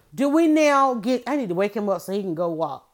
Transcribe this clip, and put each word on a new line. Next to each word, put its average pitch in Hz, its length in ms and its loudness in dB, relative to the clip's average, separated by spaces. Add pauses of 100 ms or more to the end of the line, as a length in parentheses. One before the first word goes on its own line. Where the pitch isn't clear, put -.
(140)
do 254 160 0
we 320 180 4
now 285 460 4
get, 240 320 -2
I 262 100 -4
need 254 140 -2
to 170 60 -4
wake 196 200 -2
him 208 140 -4
up 190 120 -2
so 185 120 -10
he 208 80 -2
can 185 140 -4
go 170 140 -2
walk. 160 440 -6